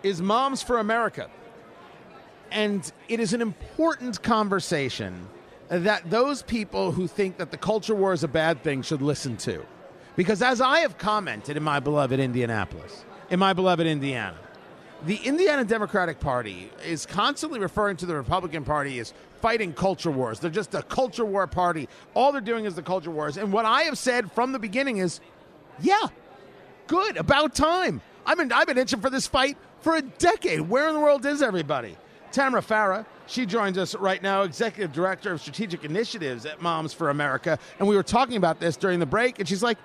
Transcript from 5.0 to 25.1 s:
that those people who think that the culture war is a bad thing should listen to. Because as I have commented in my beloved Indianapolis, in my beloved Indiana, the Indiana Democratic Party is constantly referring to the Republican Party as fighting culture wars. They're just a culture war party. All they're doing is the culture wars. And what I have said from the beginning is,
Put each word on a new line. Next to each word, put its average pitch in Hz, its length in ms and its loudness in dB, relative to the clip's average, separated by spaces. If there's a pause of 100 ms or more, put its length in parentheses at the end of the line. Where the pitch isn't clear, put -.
that 180 420 0
those 262 320 2
people 190 500 -2
who 180 160 -2
think 190 300 -4
that - 120 -6
the - 80 -12
culture 214 380 0
war 190 160 4
is 151 100 0
a 160 60 0
bad 160 340 2
thing 139 200 -2
should 139 200 -2
listen 139 360 -2
to. 90 260 -6 (500)
Because 190 280 2
as 247 180 2
I 269 180 4
have 277 180 0
commented 147 600 -2
in 151 80 -2
my 143 160 0
beloved 135 400 2
Indianapolis, 117 840 -2 (260)
in 180 80 2
my 190 140 4
beloved 175 340 2
Indiana, 135 480 -2 (720)
the 196 120 -2
Indiana 285 460 2
Democratic 196 560 0
Party 113 520 -4 (140)
is 160 200 -6
constantly 269 560 -2
referring 196 380 -2
to 180 80 -8
the 165 100 -2
Republican 156 480 -2
Party 139 340 -2
as 113 140 -8 (300)
fighting 220 320 0
culture 180 360 0
wars. 127 300 -2
They're 170 100 -4
just 190 240 -6
a 151 80 -2
culture 240 440 -2
war 196 200 0
party. 170 440 -2 (240)
All 269 180 4
they're 277 80 -2
doing 220 240 -2
is 196 100 -4
the 160 80 -8
culture 170 280 -4
wars. 151 260 -4
And 196 160 -2
what 220 140 4
I 254 160 6
have 302 160 0
said 240 340 0
from 254 200 0
the 262 60 -4
beginning 226 380 -2
is, 185 240 -2 (580)